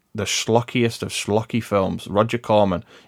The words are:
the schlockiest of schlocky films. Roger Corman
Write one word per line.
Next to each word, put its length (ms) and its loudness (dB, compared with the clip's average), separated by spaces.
the 100 -4
schlockiest 800 0
of 100 -6
schlocky 500 -2
films. 440 -2
Roger 300 2
Corman 480 2